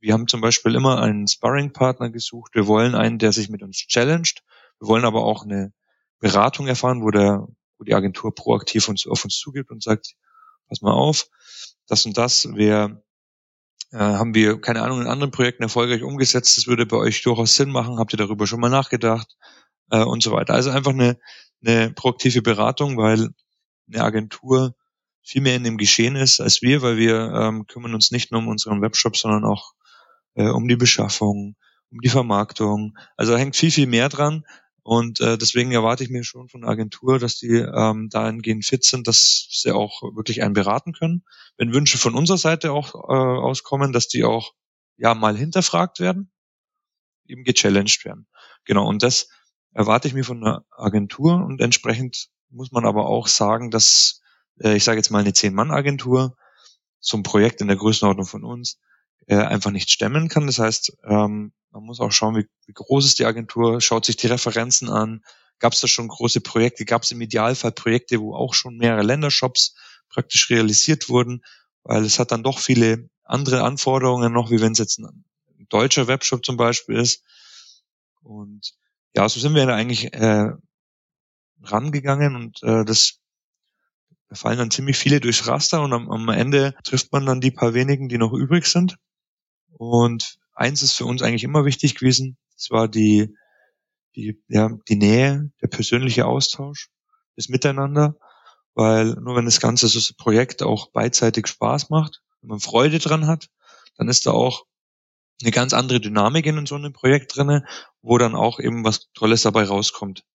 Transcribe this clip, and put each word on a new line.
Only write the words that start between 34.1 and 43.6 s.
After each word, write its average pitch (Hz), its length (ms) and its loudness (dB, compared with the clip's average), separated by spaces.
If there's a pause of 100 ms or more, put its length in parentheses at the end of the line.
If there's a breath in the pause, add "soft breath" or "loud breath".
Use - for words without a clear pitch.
Und, 117 380 0
äh, 117 160 2
deswegen 120 340 0
erwarte 120 320 0
ich 120 80 -8
mir 123 140 -8
schon 123 240 -14
von 120 140 -20
der 117 80 -6
Agentur, 113 480 -2
dass 120 180 -4
die, 117 180 0
ähm, 110 540 0
dahingehend 110 560 -4
fit 127 180 -2
sind, 123 240 2
dass - 440 2
sie - 200 -2
auch 107 320 -4 (140)
wirklich 110 260 -6
einen 107 120 0
beraten 104 380 0
können. 165 300 -2 (340 soft breath)
Wenn 120 180 -4
Wünsche 143 240 2
von 117 180 0
unserer 170 220 2
Seite 160 340 0
auch, 143 220 -6
äh, - 180 -6
auskommen, 131 800 0